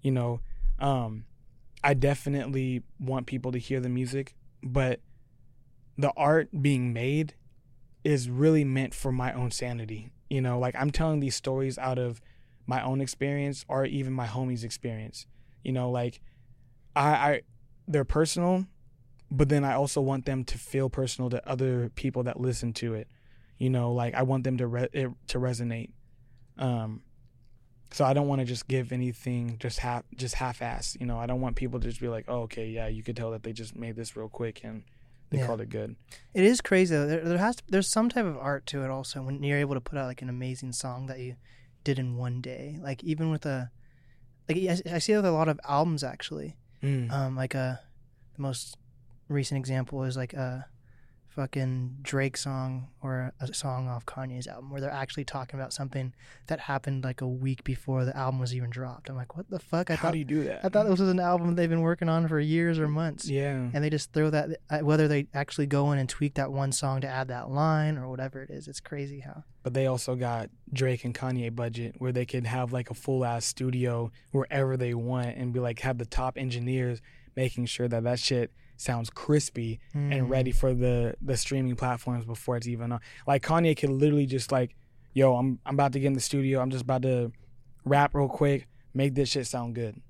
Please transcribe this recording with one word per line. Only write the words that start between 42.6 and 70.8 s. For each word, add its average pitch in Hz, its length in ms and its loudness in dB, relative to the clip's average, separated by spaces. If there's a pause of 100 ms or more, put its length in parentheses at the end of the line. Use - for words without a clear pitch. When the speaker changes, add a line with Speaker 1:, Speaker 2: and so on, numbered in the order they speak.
Speaker 2:
Like, 139 240 -8
even 160 260 0
with 151 160 -2
a, 131 240 -4 (760)
like, 156 100 2
I, 180 200 2 (180)
I - 20 2
see 214 140 2
it 214 40 6
with 202 100 4
a 175 60 4
lot 160 160 4
of 147 160 0
albums 147 400 2
actually. 147 520 -8 (260)
Speaker 1:
Mm. 131 300 0
Speaker 2:
Um, 135 240 -2
like, 131 180 -4
uh, 127 220 -2 (580)
the 147 80 -8
most 135 340 -6 (520)
recent 139 300 0
example 131 460 -2
is, 127 120 -2
like, 127 180 -6
a 127 320 -6 (640)
fucking 131 760 -4
Drake 135 340 0
song 131 520 -6 (120)
or 131 400 -4
a, 131 60 -6
a - 80 -8
song 127 340 -4
off 120 180 -6
Kanye's 127 400 -8
album 131 240 -14
where 139 100 -8
they're 139 100 -2
actually 135 340 -6
talking 135 340 -8
about 131 140 -6
something 131 420 -6 (320)
that 156 140 -4
happened, 135 440 -2
like, 127 180 -4
a 131 60 -2
week 131 360 -2
before 131 400 0
the 131 120 -2
album 131 220 0
was 127 160 -2
even 123 160 -4
dropped. 123 400 -10
I'm 131 60 -8
like, 123 200 -10
"What - 140 -10
the 190 80 -4
fuck?" 175 320 0
I 160 60 2
Speaker 1:
How - 60 -2
Speaker 2:
thought, 165 100 2
Speaker 1:
do 160 60 0
you 151 60 -2
do 143 200 0
that? - 200 -4
Speaker 2:
I 190 40 2
thought 208 180 6
this 185 140 4
was 190 80 6
an 185 120 4
album 175 360 4
they've 170 120 4
been 165 120 4
working 165 280 2
on 165 200 4
for 156 100 2
years 160 400 4
or 156 80 2
months. 151 420 -2
Speaker 1:
Yeah. 139 440 0
Speaker 2:
And 143 100 0
they 151 80 2
just 151 220 -2
throw 156 180 4
that, 156 200 2 (200)
uh, 151 100 0
whether 151 280 6
they 147 260 2
actually 143 320 -2
go 143 240 4
in 143 80 4
and 131 100 0
tweak - 260 -2
that 139 180 -2
one 139 180 0
song 135 300 0
to 131 80 -4
add 131 200 -2
that 120 220 -6
line 151 480 2
or 127 100 -8
whatever 131 340 -6
it 135 80 -14
is. 143 180 -12
It's 139 120 -12
crazy 143 400 -8
how. 139 220 -14 (220)
Speaker 1:
But 127 100 -4
they 135 120 4
also 127 280 0
got 120 360 -2 (220)
Drake 127 320 0